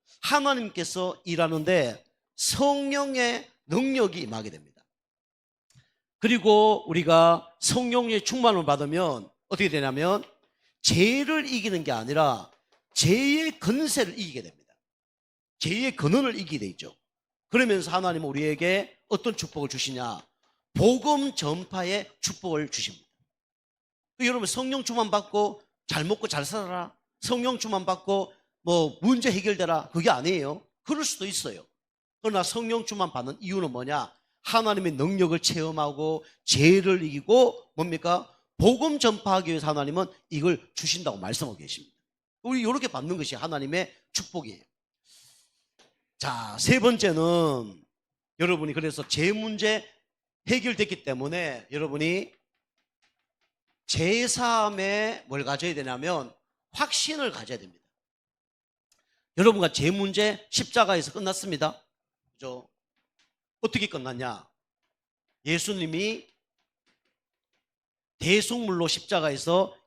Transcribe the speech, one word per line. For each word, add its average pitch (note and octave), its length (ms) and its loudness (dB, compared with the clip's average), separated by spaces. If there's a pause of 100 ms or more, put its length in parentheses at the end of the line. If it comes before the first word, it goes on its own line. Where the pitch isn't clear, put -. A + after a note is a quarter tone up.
(200)
하나님께서 A3 1040 -2
일하는데 D#3+ 760 0 (340)
성령의 C#4 1120 0 (160)
능력이 A3+ 540 0
임하게 A2 300 -8
됩니다. D2+ 340 -20 (1300)
그리고 G#3+ 680 4
우리가 E3 720 4
성령의 A#3 640 0
충만을 A3+ 400 2
받으면 C#3+ 640 0 (200)
어떻게 G3 200 0
되냐면 D3 560 0 (580)
죄를 C#4 640 2
이기는 G3+ 380 -2
게 C#3 80 -2
아니라 B2 580 0 (440)
죄의 C#4 680 2
권세를 A#3+ 580 0
이기게 D3 240 -8
됩니다. - 320 -20 (840)
죄의 A#3 380 -2
근원을 A3+ 420 2
이기게 D3+ 200 -8
되죠. F#2 380 -12 (520)
그러면서 G#3 420 2
하나님은 E3+ 380 -2
우리에게 D3+ 680 -2 (120)
어떤 G#3+ 280 -2
축복을 C#3+ 320 -8
주시냐? B2 540 -8 (520)
복음 C4+ 600 4
전파의 F3+ 760 -4 (100)
축복을 D#3 500 -4
주십니다. - 360 -8 (1120)
그 B3 100 -2
여러분 A#3+ 200 0
성령 C4 380 -4
충만 A#3 260 -2
받고 G#3 520 0 (240)
"잘 D#3 180 -4
먹고 G#3+ 240 -2
잘 D3 160 -4
살아라. F3+ 500 -8 (260)
성령 B3 380 -2
충만 F#3+ 280 -2
받고 F#3+ 460 -2 (300)
뭐 E3 380 2
문제 A#3+ 320 4
해결되라." F3 560 0
그게 E3 220 2
아니에요. D3+ 540 -2 (180)
그럴 D4+ 220 -2
수도 - 220 -6
있어요. C3 400 -8 (540)
그러나 G#3 220 0
성령 A3+ 420 -2
충만 G3+ 280 -4
받는 B2+ 280 -8
이유는 F#3 320 -4
뭐냐? B2+ 400 -4 (300)
하나님의 G3+ 500 2
능력을 E3+ 480 0
체험하고 D#3 840 -4 (200)
죄를 F3+ 580 6
이기고 G3 720 2
뭡니까? E3+ 580 -2 (240)
복음 C4+ 420 4
전파하기 G3 520 2
위해서 D3+ 180 -2
하나님은 D3+ 380 -2 (240)
이걸 D#3+ 300 0 (140)
주신다고 D#3 440 -4
말씀하고 G#2 380 -8
계십니다. - 400 -14 (460)
우리 B3+ 180 -2
이렇게 B3 280 0
받는 D#3 280 -6
것이 C#3+ 180 -6
하나님의 D3+ 600 -4 (180)
축복이에요. B2 500 -8 (1600)
자, A#2 400 -6
세 B3 220 6
번째는 E3 1040 2 (560)
여러분이 D#3 320 0
그래서 D#3 340 -6
죄 E3 240 0
문제 G#3+ 580 -2 (600)
해결됐기 G#3 560 0
때문에 C#3 680 -6
여러분이 D3+ 600 -4 (1500)
죄 G#3+ 400 0
사함에 G#3+ 1040 0
뭘 C#3 160 -6
가져야 C#3 300 -4
되냐면 C3+ 600 -6 (380)
확신을 D4 580 -2
가져야 A2+ 280 -10
됩니다. F#2 260 -20 (1500)
여러분과 G3 360 6
죄 D3 200 0
문제 G3 580 -2
십자가에서 F#3 640 0
끝났습니다. F#3 680 -4 (520)
그죠? B2+ 360 -16 (920)
어떻게 A3 260 -2
끝났냐? B2+ 640 -8 (960)
예수님이 E3+ 840 -4 (1900)
대속물로 G3 680 2
십자가에서 E3 880 0 (100)